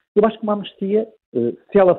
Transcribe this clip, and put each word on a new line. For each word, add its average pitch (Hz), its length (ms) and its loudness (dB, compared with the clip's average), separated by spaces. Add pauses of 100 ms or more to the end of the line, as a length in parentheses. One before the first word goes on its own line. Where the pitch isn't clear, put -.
(140)
eu 208 120 4
acho 220 120 -2
que - 60 -16
uma 208 80 -2
amnistia, 208 560 -6 (260)
eh, 120 180 -4 (200)
se 202 60 4
ela 185 200 4